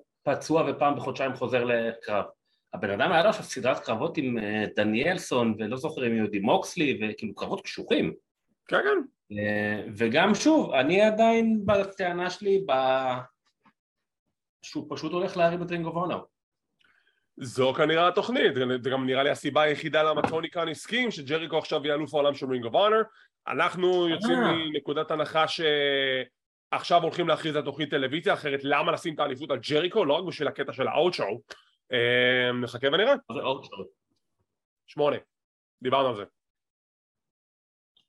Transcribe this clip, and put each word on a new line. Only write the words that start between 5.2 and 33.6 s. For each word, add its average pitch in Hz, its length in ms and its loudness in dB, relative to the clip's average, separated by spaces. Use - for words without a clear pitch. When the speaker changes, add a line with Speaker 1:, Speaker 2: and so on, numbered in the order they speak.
Speaker 1:
ולא 110 180 -4
זוכר 135 300 -4
אם 113 100 0
יהודי 104 220 0
מוקסלי, 139 640 0
וכאילו 107 320 -6
קרבות - 260 -6
קשוחים. - 540 -2
Speaker 2:
כן, - 140 2
כן. 403 160 2
Speaker 1:
אה, 104 500 -2
וגם 143 380 4
שוב, 277 380 4
אני 151 280 4
עדיין 220 680 4
בטענה 185 640 0
שלי 196 360 0
ב-, 131 520 2
שהוא - 280 -10
פשוט 151 220 -8
הולך 185 240 -4
להרים 170 260 2
את 170 80 -8
Ring 170 140 -4
of 160 100 -6
Honor. 160 260 -4
Speaker 2:
זו 127 380 0
כנראה 160 340 4
התוכנית, 202 460 2
זה 127 80 -2
גם 131 160 -2
נראה 131 160 2
לי 143 80 4
הסיבה 147 320 0
היחידה 151 400 0
למה 151 260 0
טוני 160 220 -4
קאן 165 180 -4
הסכים 226 420 -4
שג'ריקו 160 480 -4
עכשיו 151 260 -2
יהיה 147 100 0
אלוף 147 200 -4
העולם 143 200 2
של 139 120 -8
Ring 127 200 -2
of 110 60 -8
Honor. 214 320 4
אנחנו 175 600 2
יוצאים 220 300 0
Speaker 1:
אה. 202 140 2
Speaker 2:
מנקודת 156 580 -4
הנחה 156 380 0
שעכשיו 143 1500 0
הולכים 165 260 -2
להכריז 156 280 0
על 147 60 -2
תוכנית 147 280 -6
טלוויזיה, 156 440 0
אחרת 139 280 -4
למה 147 300 2
לשים 156 220 -4
את 151 60 -4
האליפות 139 300 -4
על 127 80 -2
ג'ריקו? 170 360 2
לא 143 100 2
רק 180 100 0
בשביל 151 240 -4
הקטע 131 240 -6
של 123 160 -2
האוטשואו. 123 520 0
אה, 123 600 4
נחכה 123 400 -2
ונראה. 220 220 4
Speaker 1:
מה 113 60 -8
זה 139 60 -6
אוטשואו? 135 440 -6